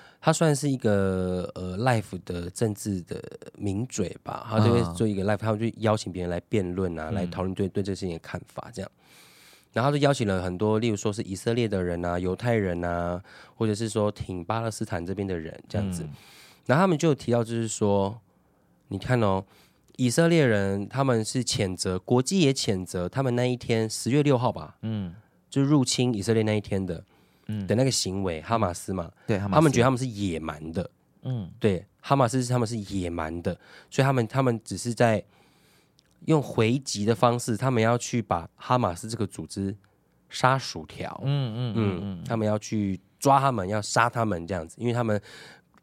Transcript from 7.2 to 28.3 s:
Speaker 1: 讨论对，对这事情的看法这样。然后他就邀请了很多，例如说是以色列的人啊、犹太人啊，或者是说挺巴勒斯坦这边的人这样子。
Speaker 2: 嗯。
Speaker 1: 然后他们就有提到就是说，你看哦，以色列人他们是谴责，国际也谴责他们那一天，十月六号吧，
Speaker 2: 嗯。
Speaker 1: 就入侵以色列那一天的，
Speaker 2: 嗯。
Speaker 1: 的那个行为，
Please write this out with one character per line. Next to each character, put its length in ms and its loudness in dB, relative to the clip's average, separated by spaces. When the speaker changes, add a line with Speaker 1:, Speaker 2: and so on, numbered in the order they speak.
Speaker 1:
讨 160 -4
论 100 -2
对， 160 -2
对 140 -2
这 100 -4
事 140 -4
情 60 -4
的 60 -8
看 280 -10
法 260 -14
这 80 -8
样。 80 -10
然 140 0
后 60 4
他 60 0
就 40 -2
邀 120 6
请 120 0
了 160 2
很 160 -2
多， 220 2
例 80 2
如 80 2
说 180 -2
是 80 -6
以 140 -8
色 180 -2
列 140 2
的 160 0
人 200 -2
啊、 140 0
犹 180 0
太 200 0
人 280 0
啊， 380 -2
或 140 -2
者 80 0
是 140 -4
说 220 0
挺 320 -8
巴 180 -2
勒 100 -2
斯 140 -8
坦 200 -6
这 80 -6
边 140 -2
的 100 -4
人 300 -10
这 100 -6
样 140 -2
子。 120 -6
Speaker 2:
嗯。 100 -10
Speaker 1:
然 100 4
后 80 6
他 40 6
们 100 2
就 120 2
有 40 4
提 180 -2
到 120 2
就 100 -6
是 140 -2
说， 520 0
你 100 -6
看 240 0
哦， 240 2
以 120 2
色 180 4
列 160 6
人 440 2
他 160 -2
们 200 2
是 220 -2
谴 320 -2
责， 220 -2
国 200 2
际 200 2
也 120 6
谴 320 -2
责 240 -4
他 140 -4
们 140 0
那 100 2
一 100 0
天， 320 0
十 220 -4
月 140 4
六 120 4
号 160 2
吧， 300 -12
Speaker 2:
嗯。 320 -4
Speaker 1:
就 120 2
入 240 4
侵 300 2
以 60 -2
色 120 0
列 80 4
那 140 2
一 60 0
天 220 -2
的， 200 -6
Speaker 2:
嗯。 200 -4
Speaker 1:
的 80 4
那 80 6
个 80 4
行 320 -2
为， 180 -2